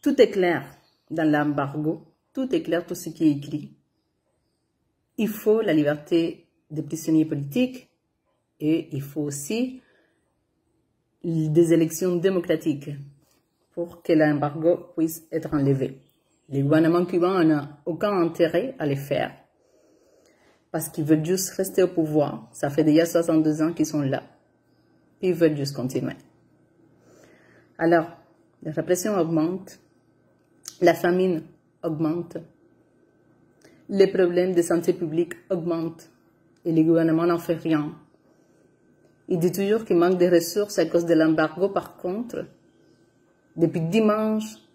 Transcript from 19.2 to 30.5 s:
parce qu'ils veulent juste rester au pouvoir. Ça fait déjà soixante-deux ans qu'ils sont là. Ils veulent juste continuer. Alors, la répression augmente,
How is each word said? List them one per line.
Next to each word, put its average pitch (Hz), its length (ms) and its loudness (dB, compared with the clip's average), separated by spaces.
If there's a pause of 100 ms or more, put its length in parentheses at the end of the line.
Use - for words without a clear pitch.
parce 156 160 -6
qu'ils 160 160 -6
veulent 156 200 4
juste 185 260 -2
rester 190 340 0
au 175 40 2
pouvoir. 151 640 0
Ça 143 200 -6
fait 151 120 0
déjà 156 240 6
soixante-deux 160 560 2
ans 165 100 0
qu'ils 151 140 0
sont 151 160 -4
là. 135 220 -2 (960)
Ils 185 140 0
veulent 160 220 4
juste 139 200 -6
continuer. 123 400 -4 (1600)
Alors, 165 320 2 (540)
la 156 80 -8
répression 180 440 -2
augmente, 165 600 -2 (1000)